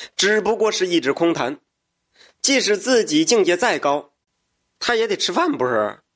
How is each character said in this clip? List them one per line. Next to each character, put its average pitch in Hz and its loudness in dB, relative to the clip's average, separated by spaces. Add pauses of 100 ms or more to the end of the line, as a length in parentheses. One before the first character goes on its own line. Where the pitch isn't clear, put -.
(140)
只 208 0
不 208 0
过 214 0
是 190 -2
一 175 0
纸 135 -2
空 170 0
谈。 143 -4 (840)
即 262 2
使 294 0
自 - 2
己 151 2
境 202 4
界 175 2
再 185 0
高， 143 -4 (680)
他 - -2
也 226 0
得 208 -2
吃 - -4
饭 320 0
不 127 -2
是？ 110 -2 (160)